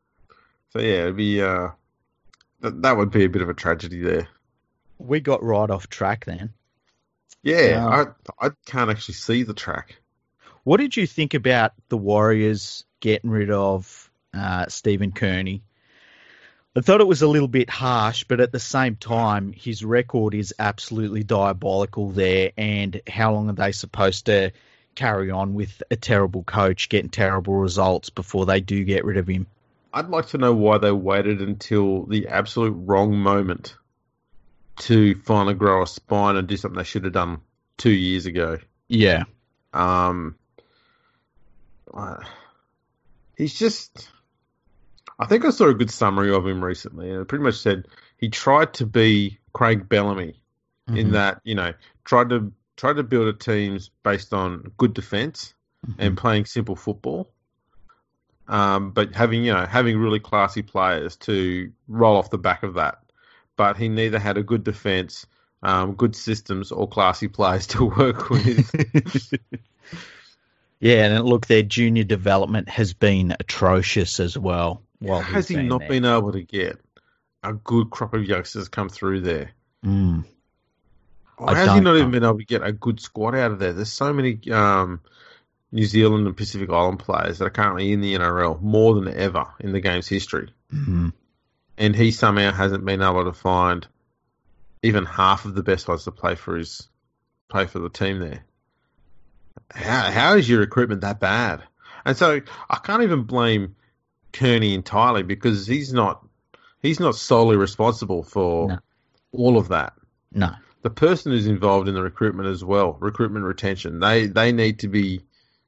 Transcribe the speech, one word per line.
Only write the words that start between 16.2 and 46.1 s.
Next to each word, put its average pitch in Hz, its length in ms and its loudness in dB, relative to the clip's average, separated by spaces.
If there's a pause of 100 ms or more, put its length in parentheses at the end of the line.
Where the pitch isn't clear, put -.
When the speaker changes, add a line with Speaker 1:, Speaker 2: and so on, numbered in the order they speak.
Speaker 2:
I 135 60 0
thought 202 180 6
it 202 80 8
was 156 120 4
a 151 80 4
little 147 200 2
bit 127 200 2
harsh, 117 600 -2
but 123 120 2
at 120 120 2
the 123 80 -6
same 131 340 -2
time, 107 580 -2
his 107 320 -12
record 113 500 0
is 104 240 -6
absolutely 107 640 -4
diabolical 98 840 -2
there, 92 460 0
and 101 520 -4
how 110 260 0
long 107 160 -2
are 98 40 -4
they 101 180 -2
supposed - 540 -2
to 98 260 2 (420)
carry 101 380 -2
on 98 220 -4
with 101 360 -8
a 117 60 -2
terrible 95 480 0
coach 95 440 0
getting 101 220 -2
terrible 98 440 -2
results 95 560 0
before 95 360 -4
they 95 140 2
do 98 240 -4
get 95 200 -2
rid 95 120 -2
of 90 100 -2
him? 92 220 -4 (440)
Speaker 1:
I'd 160 180 -6
like 165 180 -4
to 151 100 -6
know 123 160 4
why 107 240 4
they 104 140 2
waited 98 500 0
until 98 640 -2
the 101 220 -4
absolute 107 440 -2
wrong 98 440 2
moment 98 580 0 (1040)
to 104 380 4
finally 101 360 0
grow 95 300 2
a 90 40 -2
spine 101 500 -2
and 92 120 -4
do 101 80 -4
something 92 220 -8
they 90 60 -6
should 95 200 -6
have 92 80 -4
done 87 300 -4 (340)
two 120 140 2
years 92 340 2
ago. 82 340 -4 (300)
Speaker 2:
Yeah. 98 360 4 (500)
Speaker 1:
Um, 90 640 0 (1600)
uh, 95 240 -12 (1200)
he's 151 220 -6
just, - 500 -6 (1080)
I - 80 -4
think 233 180 2
I 311 60 4
saw 185 180 6
a 131 60 6
good 110 160 -2
summary 98 440 2